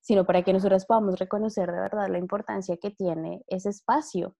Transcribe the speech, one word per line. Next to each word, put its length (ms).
sino 240
para 180
que 120
nosotras 320
podamos 320
reconocer 540
de 80
verdad 280
la 100
importancia 600
que 120
tiene 580
ese 220
espacio 680